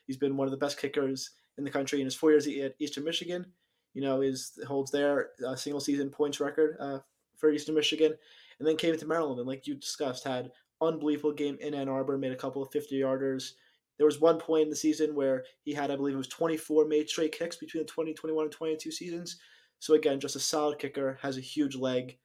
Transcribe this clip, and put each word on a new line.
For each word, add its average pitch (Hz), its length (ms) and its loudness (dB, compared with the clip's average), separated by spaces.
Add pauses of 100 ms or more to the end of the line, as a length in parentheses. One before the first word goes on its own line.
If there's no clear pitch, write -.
he's 131 100 -6
been 139 200 0
one 135 120 0
of 131 40 -2
the 135 40 -2
best 143 220 -2
kickers 135 520 -2 (280)
in 143 60 -6
the 139 60 -6
country 139 300 0
in 131 60 -2
his 127 80 -4
four 156 160 4
years 151 160 6
at 139 340 -2
Eastern 147 240 -4
Michigan. 175 420 -4 (460)
You 135 100 -6
know, 135 180 2
is, 135 460 -2
holds 135 240 -2
their, 143 400 2 (160)
uh, 131 80 -4
single 143 260 -6
season 139 300 0
points 143 300 -2
record, 151 400 2
uh, 139 180 -6 (380)
for 156 140 4
Eastern 151 240 0
Michigan, 156 400 4 (440)
and 147 100 -6
then 156 80 4
came 165 200 2
to 151 100 -10
Maryland 156 340 0
and, 123 80 -6
like 135 180 -8
you 147 80 -4
discussed, 135 500 -6
had 120 280 -4 (280)
unbelievable 151 520 2
game 143 280 -4
in 147 140 -6
Ann 139 140 -2
Arbor, 135 280 0
made 135 160 -2
a 127 40 -6
couple 135 260 -6
of 131 80 -8
fifty-yarders. 135 840 -2 (460)
There 147 80 6
was 143 140 2
one 165 180 8
point 160 260 2
in 151 60 0
the 147 60 -6
season 151 380 0
where 135 300 2 (180)
he 147 120 -6
had, 143 160 -2
I 139 60 0
believe 139 180 0
it 135 40 -2
was 131 100 -6
twenty-four 156 580 2
made 151 220 2
straight 156 280 0
kicks 170 200 -4
between 156 260 -6
the 147 60 -6
twenty 156 260 -4
twenty-one 156 300 -2
and 151 80 -4
twenty-two 160 400 -4
seasons. 170 460 -8 (420)
So 156 140 6
again, 147 260 4
just 139 160 -4
a 135 40 -6
solid 151 380 0
kicker, 135 440 -4
has 135 140 -4
a 131 60 -6
huge 139 340 -2
leg, 127 480 -2